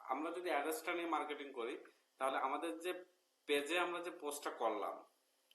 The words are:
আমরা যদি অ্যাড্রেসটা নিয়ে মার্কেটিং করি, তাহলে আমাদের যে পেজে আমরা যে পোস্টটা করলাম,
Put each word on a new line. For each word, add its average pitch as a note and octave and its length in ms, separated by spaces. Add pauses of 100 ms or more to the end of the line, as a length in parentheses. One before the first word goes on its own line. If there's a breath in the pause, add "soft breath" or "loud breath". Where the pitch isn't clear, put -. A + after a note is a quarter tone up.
আমরা D3+ 260
যদি F3 180
অ্যাড্রেসটা D#3 440
নিয়ে E3+ 140
মার্কেটিং C#3+ 460
করি, B2 240 (400 loud breath)
তাহলে C#3 200
আমাদের D3 420
যে F3 120 (540)
পেজে D3 340
আমরা F3 220
যে E3+ 100
পোস্টটা D3 380
করলাম, - 460 (580)